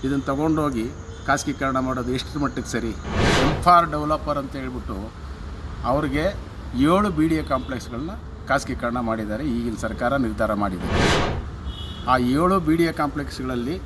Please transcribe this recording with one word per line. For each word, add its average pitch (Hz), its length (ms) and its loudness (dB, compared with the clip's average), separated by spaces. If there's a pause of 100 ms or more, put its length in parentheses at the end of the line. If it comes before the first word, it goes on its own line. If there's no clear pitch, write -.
ಇದನ್ನು 139 160 0
ತಗೊಂಡೋಗಿ 143 680 0 (360)
ಖಾಸಗೀಕರಣ 135 520 0
ಮಾಡೋದು 127 340 -2
ಎಷ್ಟರ 131 260 -4
ಮಟ್ಟಿಗೆ 135 280 -2
ಸರಿ? 113 240 -2 (520)
ಎಂ 147 200 2
ಫಾರ್ 170 280 8
ಡೆವಲಪರ್ 151 480 -2
ಅಂತ 139 180 -6
ಹೇಳ್ಬಿಟ್ಟು 117 560 -6 (720)
ಅವ್ರಿಗೆ 147 680 0 (240)
ಏಳು 185 340 6
ಬಿ 156 180 2
ಡಿ 160 60 4
ಎ 156 80 0
ಕಾಂಪ್ಲೆಕ್ಸ್ಗಳನ್ನ 127 680 -4 (380)
ಖಾಸಗೀಕರಣ 123 500 0
ಮಾಡಿದ್ದಾರೆ, 110 460 -2
ಈಗಿನ 117 300 -2
ಸರ್ಕಾರ 120 420 -2
ನಿರ್ಧಾರ 110 380 2
ಮಾಡಿದೆ. 98 320 0 (1200)
ಆ 127 100 6
ಏಳು 156 420 4
ಬಿ 160 160 4
ಡಿ 170 60 4
ಎ 165 100 4
ಕಾಂಪ್ಲೆಕ್ಸ್ಗಳಲ್ಲಿ 135 920 -2